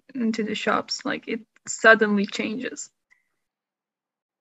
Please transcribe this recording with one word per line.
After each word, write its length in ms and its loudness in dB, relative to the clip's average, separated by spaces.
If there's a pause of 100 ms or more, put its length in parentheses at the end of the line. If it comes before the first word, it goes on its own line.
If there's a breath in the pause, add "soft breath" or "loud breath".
(140)
into 300 -2
the 100 -6
shops. 500 -4
Like, 220 -6
it 140 -6 (260)
suddenly 600 4
changes. 640 -8 (1500)